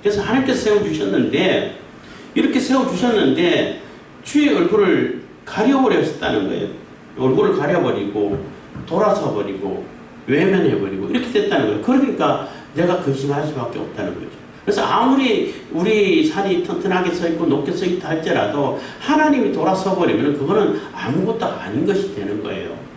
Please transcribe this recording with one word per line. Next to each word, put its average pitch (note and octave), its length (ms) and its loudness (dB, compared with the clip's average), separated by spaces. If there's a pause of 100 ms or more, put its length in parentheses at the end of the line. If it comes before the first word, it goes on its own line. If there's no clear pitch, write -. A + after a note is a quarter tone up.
그래서 G3+ 200 0
하나님께서 B3+ 400 0
세워주셨는데 - 1160 0 (580)
이렇게 - 220 2
세워주셨는데 F#3+ 1200 2 (420)
주의 C#4+ 320 2
얼굴을 F3 680 2 (220)
가려버렸다는 G3+ 1040 2
거예요. - 220 -4 (480)
얼굴을 C3 400 2
가려버리고 G#2+ 880 0 (400)
돌아서버리고 G#2+ 1040 -2 (360)
외면해버리고 C3+ 840 0
이렇게 - 220 -2
됐다는 G3 360 2
거예요. G#2 140 -2
그러니까 - 680 0 (260)
내가 F3+ 280 0
근심할 C#3 460 -2
수밖에 - 320 -6
없다는 - 360 -8
거죠. - 260 -14 (220)
그래서 - 200 0
아무리 C4 720 2 (160)
우리 F#3 540 2
산이 F#3 380 0
튼튼하게 F3 480 0
서 E3+ 180 -2
있고 D#3+ 180 0
높게 C#3 240 0
서 F#3 140 -2
있다 - 240 -2
할지라도 - 680 -2 (200)
하나님이 D4 520 2
돌아서 F#3 440 0
버리면 C#3+ 420 2
그거는 F#3 420 2 (140)
아무것도 - 520 -2
아닌 A#2+ 400 -4
것이 - 300 0
되는 G#2 280 -6
거예요. - 260 -8 (280)